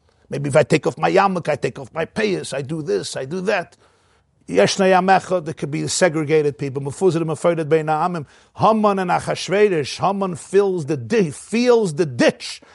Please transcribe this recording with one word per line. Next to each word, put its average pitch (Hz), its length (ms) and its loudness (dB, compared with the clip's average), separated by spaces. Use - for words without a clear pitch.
Maybe 143 200 -4
if 123 60 2
I 156 80 8
take - 240 2
off 156 100 -4
my 165 140 0
yarmulke, 185 380 2
I 147 60 2
take 135 240 -6
off 135 140 -16
my 160 120 -4
payas, 185 480 -4
I 139 80 -6
do 151 200 -8
this, 175 360 -4
I 135 80 -8
do 170 160 -8
that." 185 340 -4
Yeshna 190 440 2
Yamecha, 185 520 4
there 160 100 -8
could 147 180 -8
be 156 160 -4
segregated 151 680 2
people. 139 240 -6
Mefuzed 147 360 0
and 165 80 -2
mefered 160 420 -2
bein 156 200 2
ha'amim. 160 380 -2
Haman 208 440 2
and 180 120 -2
Achashverosh, 165 880 0
Haman 190 360 -2
fills 185 500 0
the 151 100 -2
di-, 160 360 0
feels 226 640 0
the 170 100 0
ditch, - 560 -2